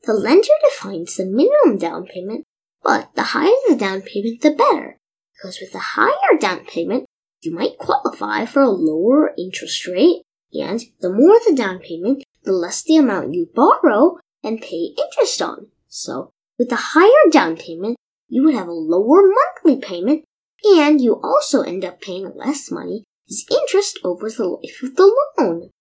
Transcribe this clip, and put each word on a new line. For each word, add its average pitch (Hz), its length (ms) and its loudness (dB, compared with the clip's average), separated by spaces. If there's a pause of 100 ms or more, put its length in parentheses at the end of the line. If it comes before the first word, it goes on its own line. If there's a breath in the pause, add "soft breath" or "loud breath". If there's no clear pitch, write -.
The 226 100 -2
lender 226 360 2 (120)
defines 196 540 -2
the 185 100 -4
minimum 302 540 2
down 165 260 -6
payment, 202 380 -12 (400)
but - 320 -2
the - 80 -4
higher - 260 -2 (200)
the 277 80 2
down 196 240 -6
payment, 226 400 -8
the 302 100 4
better. 381 460 -2 (360)
Because - 280 -18
with 185 120 -16
a 190 60 -12
higher 453 580 0
down 185 280 -4
payment, 185 400 -6 (360)
you 160 140 -10
might 185 220 -6
qualify - 680 -4
for 277 160 0
a 269 80 4
lower 185 680 0
interest - 500 -10
rate, 233 360 0 (300)
and 151 280 -6 (180)
the 180 100 -4
more 302 380 6
the 339 80 4
down 190 240 -6
payment, 190 440 -6 (200)
the - 80 -4
less 180 320 -4
the 320 140 2
amount 208 360 0
you 175 220 -4
borrow 285 600 4 (260)
and 220 180 -6
pay - 360 -8
interest - 440 -2
on. - 260 -8 (200)
So, - 440 -12 (260)
with 214 160 -2
a - 200 -6
higher 427 380 8
down 175 240 2
payment, 175 400 -8 (320)
you 254 160 0
would 302 120 4
have 185 120 -6
a 170 60 -10
lower 185 500 2
monthly 403 560 2
payment, 202 460 -4 (400)
and 302 340 6
you 240 240 0
also 440 380 0
end 185 240 -6
up 180 160 -14
paying 190 340 -12
less - 340 -8
money 185 360 -10 (240)
as - 200 -8
interest 415 540 -2
over 185 260 -6
the 220 160 -6
life - 380 -10
of 269 140 -6
the 392 180 6 (220)
loan. 180 320 -4 (120)